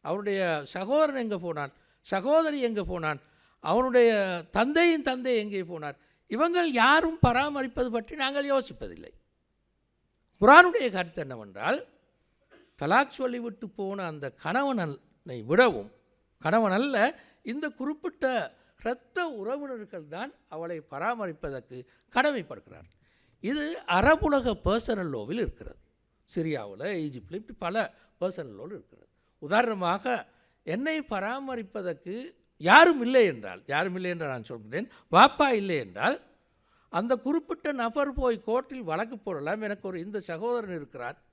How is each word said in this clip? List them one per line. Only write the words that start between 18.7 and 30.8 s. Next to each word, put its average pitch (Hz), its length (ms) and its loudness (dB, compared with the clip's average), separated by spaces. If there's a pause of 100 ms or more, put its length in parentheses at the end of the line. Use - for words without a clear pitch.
இரத்த 330 480 -6
உறவினர்கள் 226 800 -10
தான் 202 240 -10 (160)
அவளை 165 340 -10
பராமரிப்பதற்கு 151 1040 -8 (280)
கடமைப்படுகிறார். 170 760 -2 (500)
இது 294 480 -4
அரபுலக 269 680 4 (120)
பர்சனல் 196 440 0
லாவில் 123 280 -6
இருக்கிறது. - 400 -8 (580)
சிரியாவில், 147 600 -4
ஈஜிப்டில் 139 380 -8
இப்படி 214 260 -14
பல 196 340 -4 (260)
பர்சனல் 170 360 -6
லா 95 80 -16
இருக்கிறது. - 440 -18 (320)
உதாரணமாக, 202 880 0 (360)
என்னை 302 380 -4